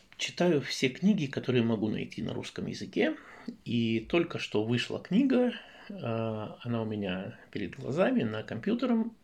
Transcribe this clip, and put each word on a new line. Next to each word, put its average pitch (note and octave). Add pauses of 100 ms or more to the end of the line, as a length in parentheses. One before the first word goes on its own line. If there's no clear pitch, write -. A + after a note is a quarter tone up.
(200)
читаю F3
все C3
книги, F3
которые B2
могу A2
найти F#2+
на F#2
русском -
языке. - (480)
И A2+
только E3+
что -
вышла A#2
книга, B3 (340)
э, G3+
она A2+
у -
меня G2+ (120)
перед G2
глазами, F#3+
на A2
компьютером, A3+